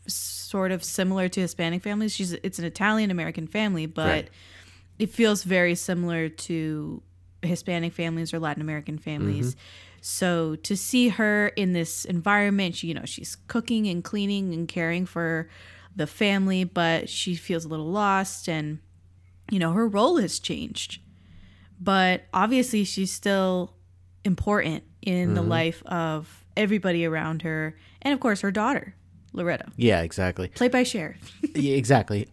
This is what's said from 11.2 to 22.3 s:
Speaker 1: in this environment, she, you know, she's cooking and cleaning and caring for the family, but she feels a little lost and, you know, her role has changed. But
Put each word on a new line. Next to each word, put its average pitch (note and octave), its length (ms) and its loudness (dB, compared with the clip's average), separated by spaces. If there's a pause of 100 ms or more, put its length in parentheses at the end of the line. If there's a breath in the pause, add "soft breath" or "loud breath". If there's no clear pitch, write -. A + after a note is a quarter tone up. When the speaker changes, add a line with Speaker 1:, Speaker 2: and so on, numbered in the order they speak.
Speaker 1:
in F#3+ 240 0
this E3 320 -2
environment, G3 720 2
she, - 100 -8
you E3 80 -4
know, - 100 -8
she's - 320 -10 (120)
cooking A3+ 400 0
and F3 160 -2
cleaning G3+ 500 -2
and E3+ 140 -4
caring E3+ 360 -2
for E3 440 -2 (480 soft breath)
the D#3 100 -2
family, F#3+ 560 2
but E3+ 460 0
she - 260 -4
feels E3 300 -4
a D#3 40 -10
little D#3 220 -6
lost G3 580 0
and, D#3 300 -4 (720)
you G3+ 80 2
know, E3 140 2
her A3+ 160 2
role A#3 300 4
has G3 200 0
changed. - 640 -8 (800 soft breath)
But F#3 420 4 (100)